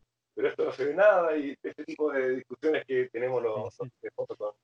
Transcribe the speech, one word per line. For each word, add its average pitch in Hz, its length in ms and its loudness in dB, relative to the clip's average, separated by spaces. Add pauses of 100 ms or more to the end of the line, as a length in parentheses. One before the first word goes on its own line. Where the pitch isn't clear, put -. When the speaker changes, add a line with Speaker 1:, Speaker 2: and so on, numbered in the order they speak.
(340)
Speaker 1:
pero 135 140 0
esto 156 180 -2
no 139 60 -2
se 135 120 -4
ve 147 100 -2
nada, 180 420 6
y 139 240 -4
este 151 240 -10
tipo 151 280 -2
de 131 240 0
discusiones 135 500 -2
que 127 240 0
tenemos 123 320 -2
los, 107 320 -2
Speaker 2:
Sí, - 100 -10
sí. 127 60 -10
Speaker 1:
los - 120 -20
de 110 100 -8
foto 127 240 -8
con, 104 160 -6 (120)